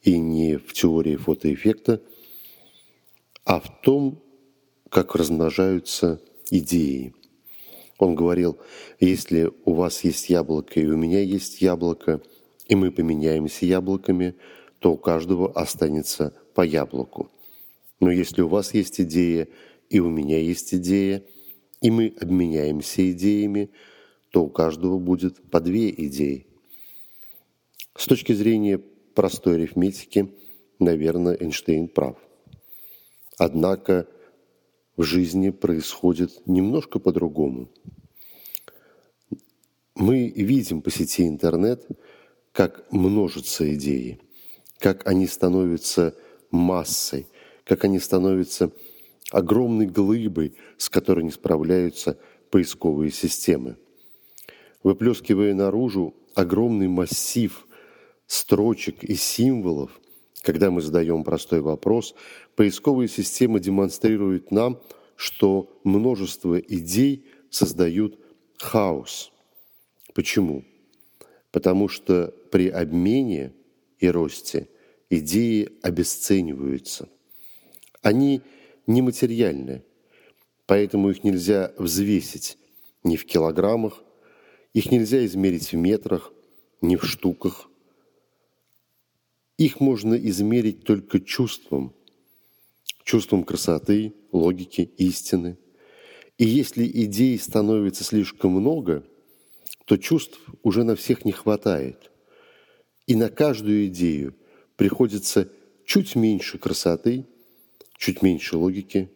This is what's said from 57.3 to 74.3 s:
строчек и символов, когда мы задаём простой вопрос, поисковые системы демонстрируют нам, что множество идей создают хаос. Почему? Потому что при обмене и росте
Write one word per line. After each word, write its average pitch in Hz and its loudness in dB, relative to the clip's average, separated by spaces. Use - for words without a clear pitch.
строчек - 0
и 104 -4
символов, 92 -2
когда 82 2
мы 87 0
задаём 80 0
простой 80 -2
вопрос, 78 -2
поисковые 117 2
системы 110 0
демонстрируют 98 0
нам, 120 0
что - 0
множество 98 0
идей 104 -2
создают 90 -2
хаос. 85 -4
Почему? 76 -2
Потому 95 2
что - 0
при 90 2
обмене 87 -2
и 90 2
росте 80 -2